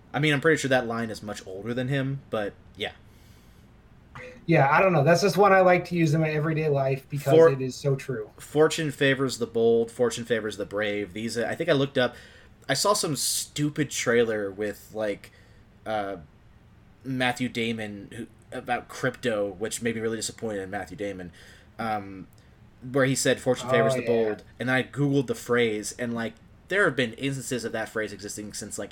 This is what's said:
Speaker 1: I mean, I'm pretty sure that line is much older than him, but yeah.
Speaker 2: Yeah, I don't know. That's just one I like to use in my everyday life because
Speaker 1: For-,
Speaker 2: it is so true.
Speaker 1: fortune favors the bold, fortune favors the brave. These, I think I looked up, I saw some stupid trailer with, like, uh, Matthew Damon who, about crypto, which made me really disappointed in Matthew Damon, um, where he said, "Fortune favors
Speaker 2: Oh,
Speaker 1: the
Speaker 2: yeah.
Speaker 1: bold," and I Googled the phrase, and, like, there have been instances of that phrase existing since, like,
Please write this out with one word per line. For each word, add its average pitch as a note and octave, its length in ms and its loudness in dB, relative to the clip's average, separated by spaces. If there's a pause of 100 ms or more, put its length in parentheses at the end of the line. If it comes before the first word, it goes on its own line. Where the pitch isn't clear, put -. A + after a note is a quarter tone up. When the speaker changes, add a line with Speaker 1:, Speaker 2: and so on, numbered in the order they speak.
(160)
Speaker 1:
I B2+ 40 0
mean, D3+ 140 4
I'm C#3 80 0
pretty D#3 180 4
sure C#3 100 -2
that B2+ 160 4
line A#2 240 -4
is G#2 140 -10
much G#2 240 -10
older G2 260 -6
than B2+ 140 -2
him, C3+ 420 -2
but G#2 240 -4 (220)
yeah. G2 160 -6 (1500)
Speaker 2:
Yeah, C#3+ 240 6
I D#3 120 4
don't F#3+ 120 6
know. D3 100 4
That's E3 180 6
just F3 160 2
one G3 160 6
I F#3+ 80 8
like F3+ 240 6
to F3+ 100 -6
use D#3+ 180 4
in D#3+ 80 2
my D#3 80 0
everyday D#3 400 0
life C3+ 400 0
because C#3+ 240 -2
Speaker 1:
For-, D#3+ 160 10
Speaker 2:
it C3 120 -2
is C3 140 -6
so C#3 200 -2
true. A#2 420 -6
Speaker 1:
fortune D#3 540 2
favors C3+ 460 0
the A2+ 100 -4
bold, A#2 420 4
fortune A#2+ 360 -2
favors A2 320 -2
the G2+ 80 -4
brave. G#2 480 -4
These, A2+ 240 -6
I A2+ 180 -2
think E3+ 140 -2
I E3 40 6
looked C#3 240 0
up, B2 160 2 (560)
I C#3 40 0
saw G3+ 200 2
some F#3 220 -2
stupid - 720 -2
trailer A2+ 640 2
with, G2+ 420 -8
like, G#2 380 -6 (540)
uh, G2+ 320 -4 (840)
Matthew B2+ 460 -2
Damon A2 640 -6
who, A#2 140 -12 (280)
about B2 320 -6
crypto, A2 680 -2
which A2 240 -6
made A#2 140 -2
me A2+ 60 -8
really A2+ 160 -4
disappointed G#2+ 440 -6
in F#2+ 80 -10
Matthew F#2+ 280 -8
Damon, F#2 340 -8 (480)
um, G2+ 480 -6 (640)
where C3 140 2
he C3+ 100 2
said, B2 240 2
"Fortune - 300 0
favors B2 240 4
Speaker 2:
Oh, C3 40 -2
Speaker 1:
the B2 60 -2
Speaker 2:
yeah. A#2 40 -8
Speaker 1:
bold," A2+ 360 0 (160)
and A#2+ 100 -4
I C3 140 2
Googled C#3 440 0
the A#2 80 -2
phrase, A2+ 600 0
and, A#2+ 160 -4
like, A2+ 200 -6 (340)
there G3 180 2
have D3+ 100 2
been A#2 180 0
instances C3 520 -4
of A2+ 60 -6
that A2 180 -4
phrase G#2+ 240 -4
existing G2+ 400 -10
since, G2+ 240 -10
like, G2+ 140 -8